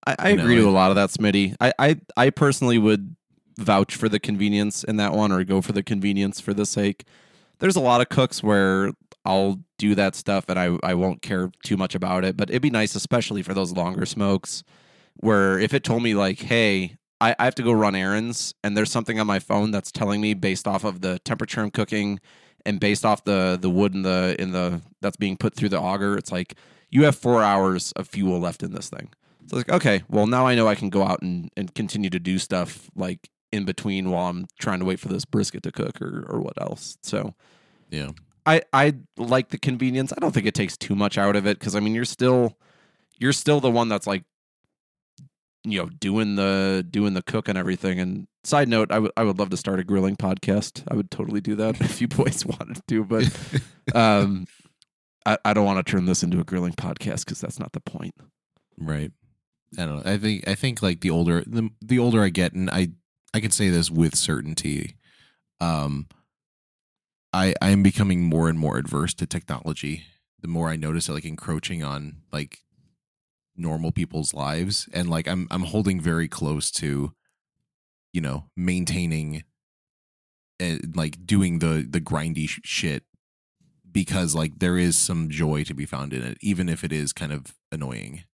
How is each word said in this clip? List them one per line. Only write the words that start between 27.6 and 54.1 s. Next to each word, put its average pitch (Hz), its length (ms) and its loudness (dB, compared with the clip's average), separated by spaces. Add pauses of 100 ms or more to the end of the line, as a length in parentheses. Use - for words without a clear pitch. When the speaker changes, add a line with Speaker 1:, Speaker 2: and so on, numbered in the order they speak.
Speaker 1:
of 92 140 -8
fuel 92 320 0
left 87 240 -4
in 92 80 -8
this 95 180 -10
thing." - 200 -14 (380)
So - 100 -4
it's 123 100 -4
like, 180 80 2
"Okay, 107 320 2
well, 107 200 2
now 127 200 2
I 123 80 4
know 113 120 4
I 104 80 4
can 101 140 -4
go 98 140 2
out 95 180 -2
and, 87 360 -4
and 98 180 -8
continue 104 360 -2
to 90 80 -2
do 92 200 0
stuff, - 560 -6
like, 92 340 -6 (220)
in 101 140 -2
between 95 440 -2
while 90 200 0
I'm 90 160 -6 (140)
trying 95 200 -2
to 92 60 -2
wait 92 160 -2
for - 80 -10
this 95 160 -4
brisket - 380 -2
to - 80 -6
cook - 300 -6
or, - 280 -8
or - 100 -4
what - 220 -8
else." - 420 -10
So 101 320 -6 (540)
Speaker 2:
Yeah. 71 220 -8 (340)
Speaker 1:
I, 156 160 6 (100)
I 143 220 4 (240)
like 120 320 0
the - 80 -8
convenience. 131 580 -2
I - 60 -6
don't 214 120 0
think 104 120 2
it 107 80 0
takes 98 240 -2
too - 180 -4
much 101 220 0
out 101 180 4
of 98 100 2
it, 101 140 2
'cause, 101 160 -4
I 104 60 2
mean, 107 120 0
you're 120 120 -2
still, 123 520 2 (600)
you're 131 140 2
still 147 260 2
the 131 100 2
one 117 200 4
that's, 104 180 -2
like, 98 160 -2 (1400)
you 104 140 -2
know, 85 100 -4
doing 101 460 0
the, 95 540 2
doing 101 240 2
the 90 80 -2
cook - 280 -4
and 98 80 0
everything. 92 420 -2
And 92 280 -4 (180)
side 147 240 4
note, 110 220 4
I - 40 2
w-, 107 220 2
I 113 60 2
would 98 140 2
love 98 120 0
to 95 80 -2
start 95 220 -2
a 90 40 -4
grilling 98 320 2
podcast. 98 760 -2
I - 60 -2
would 101 160 -4
totally - 300 -4
do 104 160 -4
that 110 240 -2
<laughs> - 0 -
if - 180 -2
you 120 80 0
boys - 380 0
wanted - 420 -10
to, 110 160 0
but, 113 220 0 (360)
Speaker 2:
<laughs> - 340 -10
Speaker 1:
um, 101 500 4 (800)